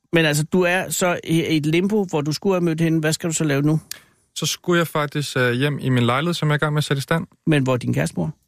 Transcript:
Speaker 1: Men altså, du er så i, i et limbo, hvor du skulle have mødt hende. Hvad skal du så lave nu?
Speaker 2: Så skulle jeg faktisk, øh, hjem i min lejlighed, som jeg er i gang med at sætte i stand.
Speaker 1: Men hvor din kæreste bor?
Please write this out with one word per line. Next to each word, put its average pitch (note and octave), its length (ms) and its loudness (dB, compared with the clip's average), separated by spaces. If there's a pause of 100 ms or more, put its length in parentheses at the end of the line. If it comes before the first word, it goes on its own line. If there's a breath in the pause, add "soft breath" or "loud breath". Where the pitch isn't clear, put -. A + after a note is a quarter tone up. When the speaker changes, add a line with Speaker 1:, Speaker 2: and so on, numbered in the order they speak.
(120)
Speaker 1:
Men E3 120 4
altså, D3+ 200 0
du F#3 180 2
er F3 280 0
så F3 340 0
i, E3 220 0
i D#3+ 100 0
et D3 100 0
limbo, G3 380 2
hvor E3 160 -2
du D3 120 -2
skulle F#3+ 220 0
have F3 100 0
mødt D#3+ 160 0
hende. E3 200 2
Hvad D#3 120 0
skal F3 180 -4
du D#3 40 -2
så E3 100 0
lave C#3+ 180 0
nu? D#3 180 2 (540 loud breath)
Speaker 2:
Så - 120 -6
skulle F3 320 0
jeg E3 80 2
faktisk, D3 500 -4
øh, B2 160 2
hjem C#3 280 -2
i C#3 80 -4
min B2+ 140 2
lejlighed, C3+ 320 0
som D#3 140 -2
jeg D3 40 2
er D3 40 2
i - 20 0
gang D3+ 140 0
med D3+ 60 0
at C#3+ 60 0
sætte C#3 140 -2
i C3+ 40 -4
stand. E3 240 -2 (200)
Speaker 1:
Men D3 160 4
hvor B2+ 140 2
din A#2+ 180 -2
kæreste D3 200 -2
bor? D#3+ 180 -4 (140)